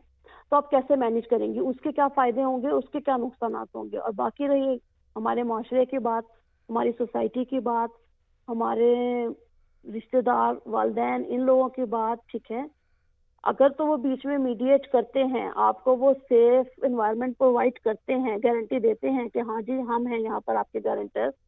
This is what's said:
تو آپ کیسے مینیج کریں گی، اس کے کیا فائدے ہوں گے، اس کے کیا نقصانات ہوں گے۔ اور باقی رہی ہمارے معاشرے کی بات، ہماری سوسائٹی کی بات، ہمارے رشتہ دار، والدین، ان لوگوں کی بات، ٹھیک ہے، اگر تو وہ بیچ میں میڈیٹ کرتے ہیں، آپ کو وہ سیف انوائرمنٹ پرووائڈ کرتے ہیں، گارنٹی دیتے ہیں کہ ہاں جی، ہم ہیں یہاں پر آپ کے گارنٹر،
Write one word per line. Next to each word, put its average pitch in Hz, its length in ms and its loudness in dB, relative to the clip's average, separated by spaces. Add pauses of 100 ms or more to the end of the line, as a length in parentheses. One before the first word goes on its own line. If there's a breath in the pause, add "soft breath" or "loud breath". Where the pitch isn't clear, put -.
(500 loud breath)
تو 285 60 4
آپ 285 140 0
کیسے 269 260 2
مینیج 233 320 0
کریں 220 260 0
گی، 226 40 -6
اس 254 240 -2
کے 302 100 -4
کیا 277 160 2
فائدے 262 340 0
ہوں 262 200 -2
گے، 277 60 0
اس 269 240 0
کے 294 80 -4
کیا 269 160 0
نقصانات 233 580 -6
ہوں 220 180 -10
گے۔ 208 60 -4
اور 226 180 -6
باقی 247 320 -2
رہی 269 280 2 (400)
ہمارے 233 260 -2
معاشرے 240 420 0
کی 262 140 -4
بات، 226 260 -2 (460)
ہماری 233 280 0
سوسائٹی 233 460 -4
کی 262 140 -4
بات، 233 320 -2 (580)
ہمارے 240 760 0 (580)
رشتہ 226 360 -4
دار، 240 340 2 (120)
والدین، 226 640 -2
ان 247 120 -2
لوگوں 262 280 4
کی 254 160 -6
بات، 226 440 -4
ٹھیک - 240 -10
ہے، 233 100 -6 (800)
اگر 262 260 4
تو 302 180 -2
وہ 302 100 2
بیچ 262 300 -2
میں 285 120 -2
میڈیٹ 262 540 2
کرتے 262 320 2
ہیں، 254 300 -2
آپ - 300 2
کو 254 120 4
وہ 269 160 4 (160)
سیف 247 380 6 (160)
انوائرمنٹ 240 560 -2
پرووائڈ 247 400 2
کرتے - 360 -4
ہیں، 247 300 -2
گارنٹی 233 340 0
دیتے 220 320 0
ہیں 247 180 -2
کہ 247 100 -6
ہاں 226 220 -4
جی، 214 120 -6
ہم 240 340 -2
ہیں 233 140 -4
یہاں 220 200 -4
پر 226 140 -4
آپ 208 180 -4
کے 226 120 -4
گارنٹر، 220 440 -2 (200)